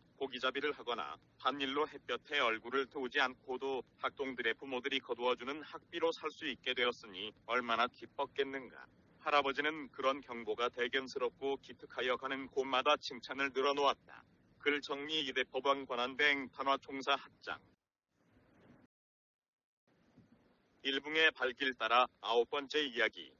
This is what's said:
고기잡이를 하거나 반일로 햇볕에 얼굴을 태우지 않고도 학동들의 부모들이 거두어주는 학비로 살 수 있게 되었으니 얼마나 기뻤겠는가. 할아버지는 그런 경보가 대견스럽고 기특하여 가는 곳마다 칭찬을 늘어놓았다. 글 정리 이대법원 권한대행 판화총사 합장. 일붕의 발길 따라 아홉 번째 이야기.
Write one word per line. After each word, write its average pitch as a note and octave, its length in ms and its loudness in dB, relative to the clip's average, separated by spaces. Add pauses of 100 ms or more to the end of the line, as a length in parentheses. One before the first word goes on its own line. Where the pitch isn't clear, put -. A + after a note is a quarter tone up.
(160)
고기잡이를 C3 560 -2
하거나 G#2+ 440 -6 (220)
반일로 C#3 500 0
햇볕에 C3 500 -4
얼굴을 A#2+ 480 2
태우지 C3+ 340 -2
않고도 C3 600 -2 (160)
학동들의 B2 560 -2
부모들이 C3+ 460 -4
거두어주는 B2 640 -2
학비로 D#3+ 500 -2
살 D#3+ 180 -6
수 D#3 160 -10
있게 B2+ 280 -4
되었으니 A2+ 580 -2 (140)
얼마나 A#2+ 420 2
기뻤겠는가. C3+ 1000 -6 (320)
할아버지는 C#3+ 720 0
그런 C3+ 300 0
경보가 A#2 500 -2
대견스럽고 C3 840 -2
기특하여 B2+ 600 -4
가는 C3+ 300 -6
곳마다 C3+ 500 4
칭찬을 C3+ 560 -2
늘어놓았다. C3+ 720 2 (360)
글 C#3+ 220 2
정리 C#3+ 460 -4
이대법원 C3 600 0
권한대행 C3 640 2
판화총사 C3+ 680 0
합장. - 420 -8 (3250)
일붕의 D3 500 2
발길 B2+ 420 -2
따라 A#2 320 4 (160)
아홉 A#2 260 4
번째 C#3+ 340 -2
이야기. A2+ 580 -2